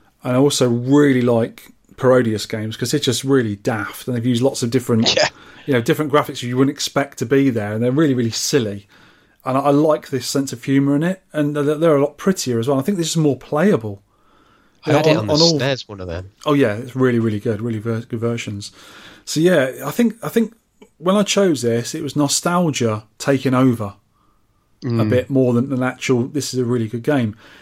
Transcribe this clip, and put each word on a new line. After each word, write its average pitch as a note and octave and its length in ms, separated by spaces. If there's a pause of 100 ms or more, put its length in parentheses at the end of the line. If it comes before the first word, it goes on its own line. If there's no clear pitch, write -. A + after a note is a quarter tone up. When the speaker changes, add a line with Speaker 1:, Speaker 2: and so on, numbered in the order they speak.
(220)
Speaker 1:
and B2+ 140
I - 20
also C3+ 300
really B2+ 520
like A#2+ 520 (240)
Parodius B2 500
games, A2 300
'cause A#2+ 160
they're D3 80
just B2+ 240
really B2 320
daft, - 500
and B2+ 100
they've A2+ 80
used A#2+ 180
lots C3+ 200
of A#2+ 80
different, A#2+ 460
Speaker 2:
Yeah. D3 120 (380)
Speaker 1:
you C#3+ 80
know, A#2+ 60
different D3+ 320
graphics C#3+ 300
you B2 140
wouldn't C#3 180
expect - 440
to C3 80
be C#3 240
there, G#2+ 220
and A2 100
they're B2 100
really, C#3+ 220
really A#2 160
silly. G#2 560 (580)
And C3 140
I, C3+ 40
I C#3+ 80
like D3 400
this B2 180
sense C#3 240
of A#2+ 100
humour C#3 320
in C#3+ 80
it, F3+ 200 (100)
and D3 240
they're, D3 180
they're D#3 220
a C#3 40
lot C#3+ 180
prettier B2 420
as A#2+ 80
well. C3+ 100
I C3+ 40
think G#3 160
they're E3 60
just D#3 120
more D3 200
playable. D3 680 (840)
Speaker 2:
I - 40
Speaker 1:
You - 20
know, C#3+ 60
Speaker 2:
had D#3+ 100
it - 20
Speaker 1:
on, D3+ 80
Speaker 2:
on A2 80
the B2 80
Speaker 1:
on D3+ 60
all E3 180
Speaker 2:
snes C3+ 300
one G2+ 120
of F#2 60
them. F2+ 240 (160)
Speaker 1:
Oh D3+ 80
yeah, A#2+ 200
it's A#2+ 200
really, B2+ 240
really A2 220
good, G#2 200
really A2+ 200
ver-, A2+ 220
good A#2 180
versions. A2+ 500 (540)
So - 160
yeah, D#3 320 (120)
I C#3+ 60
think, A3+ 320
I F3+ 60
think A3+ 260 (440)
when F3+ 180
I G#3 80
chose F3+ 380
this, A#2 340
it D#3+ 60
was C#3 120
nostalgia D3 920 (140)
taking C3+ 360
over A2+ 400 (880)
a - 20
Speaker 2:
Mm. A2+ 240
Speaker 1:
bit B2 200
more C3 220
than B2+ 200
an B2+ 100
actual, B2+ 460
"This C#3 260
is B2+ 60
a B2 40
really A#2 220
good A#2 160
game." B2 320 (280)